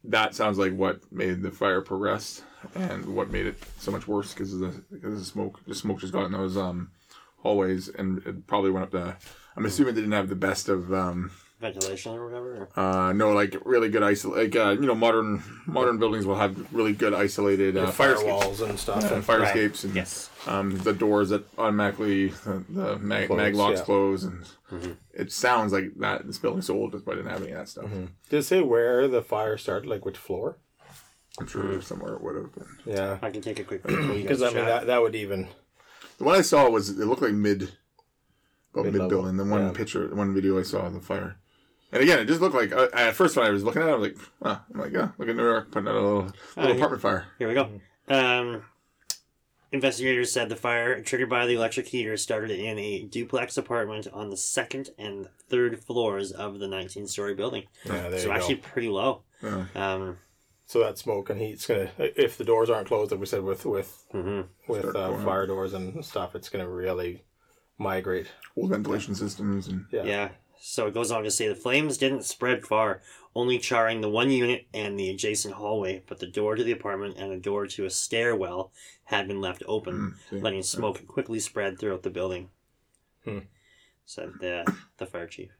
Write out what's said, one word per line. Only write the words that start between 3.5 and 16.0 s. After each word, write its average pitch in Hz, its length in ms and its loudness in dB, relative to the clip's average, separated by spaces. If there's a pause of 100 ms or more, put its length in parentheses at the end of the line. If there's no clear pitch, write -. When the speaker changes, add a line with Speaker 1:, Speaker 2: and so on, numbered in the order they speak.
Speaker 1:
so - 120 -4
much 98 160 -6
worse 101 260 -2
'cause 98 200 -6
of 92 60 -4
the, 92 80 -2 (320)
'cause 107 140 -6
of 104 60 -6
the 92 60 -10
smoke. 101 400 -6
The - 100 -10
smoke 101 240 -4
just 92 140 -8
got 95 120 0
in 90 80 -4
those, 95 240 -2
um, 90 340 -4 (460)
hallways, 95 520 2
and 95 380 -2
it 95 200 -10
probably 98 240 4
went 92 120 0
up 95 80 -6
the, 90 240 -4 (400)
I'm 110 100 -2
assuming 120 300 4
they 110 60 2
didn't 107 120 2
have 98 160 2
the 98 60 -2
best 95 340 0
of, 92 240 0
um, 90 380 -2 (280)
Speaker 2:
Ventilation 98 540 -6
or 117 140 -8
whatever? 120 480 -10
Speaker 1:
uh, 92 380 2
no, 107 180 6
like, 101 240 4 (100)
really 117 240 4
good 104 140 4
isol-, 101 340 2
like, 107 180 2
uh, 107 240 6
you 139 60 2
know, 127 80 4
modern, 110 480 4 (240)
modern 127 320 2
buildings 107 280 2